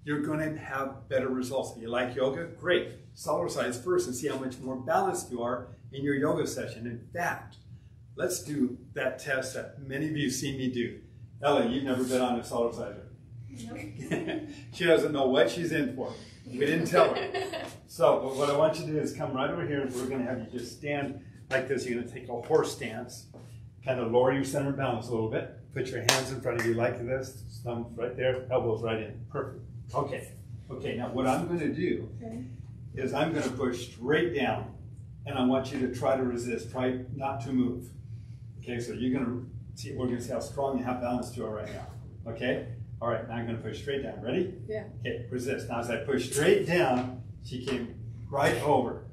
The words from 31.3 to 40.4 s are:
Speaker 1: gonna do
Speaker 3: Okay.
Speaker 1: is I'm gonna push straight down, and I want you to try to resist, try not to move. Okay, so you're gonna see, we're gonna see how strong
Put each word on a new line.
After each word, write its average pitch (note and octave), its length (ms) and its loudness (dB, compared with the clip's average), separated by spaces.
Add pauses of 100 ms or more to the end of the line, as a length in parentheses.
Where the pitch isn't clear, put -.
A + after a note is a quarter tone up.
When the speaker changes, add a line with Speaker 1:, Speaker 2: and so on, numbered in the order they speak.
Speaker 1:
gonna E3 240 0
do - 380 0 (100)
Speaker 3:
Okay. A#3 260 -8 (500)
Speaker 1:
is C3 180 -2
I'm D#3 180 2
gonna C3 200 0
push B2+ 400 -2
straight C#3+ 440 2
down, A#2 380 0 (540)
and A#2+ 100 -2
I B2+ 80 4
want B2+ 260 4
you C#3 160 -2
to - 60 -2
try C3 240 4
to B2+ 60 2
resist, A#2+ 480 -2
try B2+ 300 2 (140)
not A#2+ 260 -2
to C3 120 -4
move. A#2+ 360 2 (680)
Okay, - 200 -4
so - 140 -4
you're B2 260 2
gonna A#2 240 -2 (320)
see, - 200 -6
we're B2+ 120 0
gonna A#2+ 120 0
see - 120 -4
how A#2 80 0
strong C3+ 380 -2